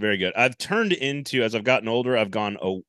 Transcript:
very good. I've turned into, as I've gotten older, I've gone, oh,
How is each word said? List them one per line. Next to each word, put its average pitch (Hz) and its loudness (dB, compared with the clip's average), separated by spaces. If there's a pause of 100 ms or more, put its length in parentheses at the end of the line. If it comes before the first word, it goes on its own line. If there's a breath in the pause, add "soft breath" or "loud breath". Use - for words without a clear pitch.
very 104 0
good. 92 0
I've 123 2
turned 208 0
into, 135 -2
as 110 0
I've 107 0
gotten 117 2
older, 123 2
I've 101 0
gone, 104 -2
oh, 95 -2